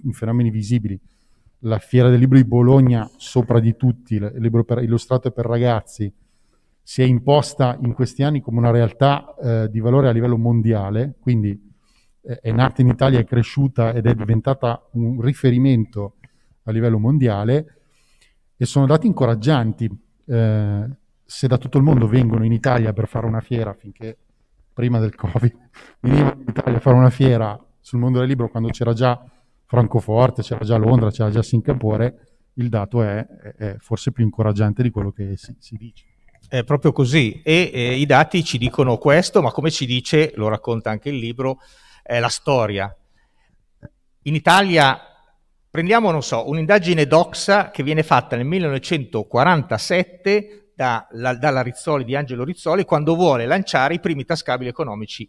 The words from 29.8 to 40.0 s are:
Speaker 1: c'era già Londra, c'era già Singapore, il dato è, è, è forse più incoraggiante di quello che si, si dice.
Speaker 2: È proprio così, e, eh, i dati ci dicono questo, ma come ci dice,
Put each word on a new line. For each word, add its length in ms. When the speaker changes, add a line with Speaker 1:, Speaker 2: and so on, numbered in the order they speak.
Speaker 1:
c'era 220
già 120
Londra, 340
c'era 200
già 120
Singapore, 960
il 140
dato 340
è, 240
è, 300
è 220
forse 340
più 120
incoraggiante 580
di 80
quello 200
che 260
si, 220
si 180
dice. 280
Speaker 2:
È 140
proprio 300
così, 500
e, 320
eh, 200
i 120
dati 380
ci 120
dicono 420
questo, 440
ma 80
come 220
ci 120
dice, 520